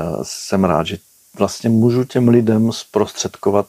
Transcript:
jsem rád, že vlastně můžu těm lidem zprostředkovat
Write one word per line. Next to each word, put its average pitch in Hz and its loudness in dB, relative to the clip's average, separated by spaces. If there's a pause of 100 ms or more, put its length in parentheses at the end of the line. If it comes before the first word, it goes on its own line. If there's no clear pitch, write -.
(240)
jsem - -4
rád, 82 0
že 95 -8 (400)
vlastně 101 -2
můžu 117 2
těm 127 0
lidem 113 4
zprostředkovat - -2